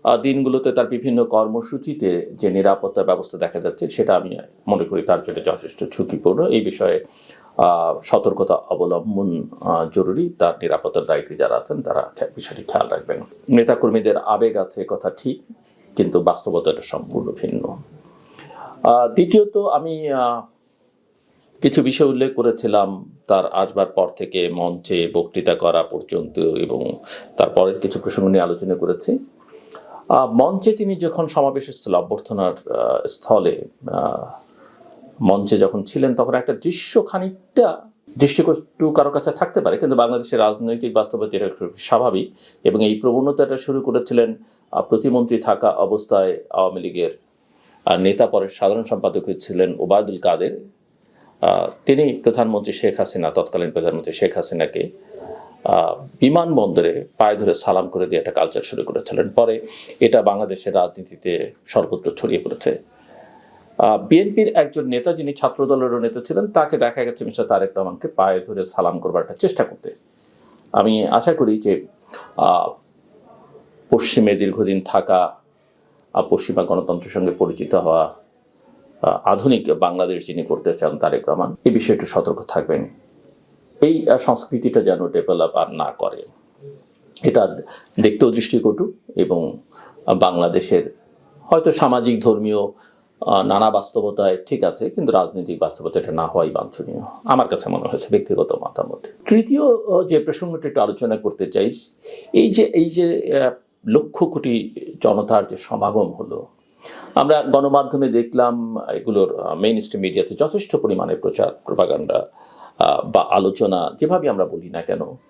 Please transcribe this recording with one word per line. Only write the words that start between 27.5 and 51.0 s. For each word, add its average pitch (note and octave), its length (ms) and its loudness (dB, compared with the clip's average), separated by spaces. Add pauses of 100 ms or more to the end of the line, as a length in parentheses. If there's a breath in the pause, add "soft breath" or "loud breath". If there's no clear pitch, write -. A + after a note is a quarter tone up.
কিছু G2 180 -4
প্রসঙ্গ F#2+ 300 0
নিয়ে F#2+ 140 4
আলোচনা F2 320 -2
করেছি। F2 440 -2 (880 loud breath)
আহ, B2+ 240 2
মঞ্চে G3 440 2
তিনি G3 200 -2
যখন E3 300 -4
সমাবেশ C#3 440 -2
স্থল, G2+ 240 -6
অভ্যর্থনার, F2+ 760 -2
আহ, A#1+ 340 0
স্থলে, - 600 0 (180)
আহ, - 380 -4 (960 loud breath)
মঞ্চে G2+ 360 2
যখন G2 240 2
ছিলেন, C3 320 0
তখন B2 200 0
একটা B2+ 180 -2
দৃশ্য - 500 -2
খানিকটা F#3+ 840 -2 (300)
দৃষ্টিকটু D#3 720 2
কারো D3 200 4
কাছে D3 200 -2
থাকতে - 300 -2
পারে, F3+ 160 4
কিন্তু C3 200 2
বাংলাদেশের A#2+ 440 2
রাজনৈতিক A2+ 520 0
বাস্তবতা G#2+ 440 -2
এটা G2 120 -2
খুব - 280 -8
স্বাভাবিক। A#2+ 580 0 (300 soft breath)
এবং A2 200 4
এই G#2+ 160 2
প্রবণতাটা C3+ 560 2
শুরু C3 240 -4
করেছিলেন, A#2 540 0 (360 soft breath)
আহ, - 120 -2
প্রতিমন্ত্রী A#2+ 560 2
থাকা A2 320 2
অবস্থায় G2 680 0 (120)
আওয়ামী F#2 300 0
লীগের, F2 380 -4 (640 soft breath)
আহ, F2+ 120 4
নেতা, G2 300 4
পরে G2 220 0
সাধারণ G#2 360 0
সম্পাদক G#2 400 -2
হয়েছিলেন F#2 540 -2
ওবায়দুল G2 400 0
কাদের। F2 500 -2 (720 soft breath)